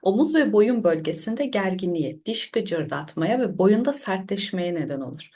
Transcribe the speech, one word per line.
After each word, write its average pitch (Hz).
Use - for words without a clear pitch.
omuz 277
ve 262
boyun 220
bölgesinde 165
gerginliğe, 185
diş 220
gıcırdatmaya 165
ve 233
boyunda 220
sertleşmeye 190
neden 143
olur. 135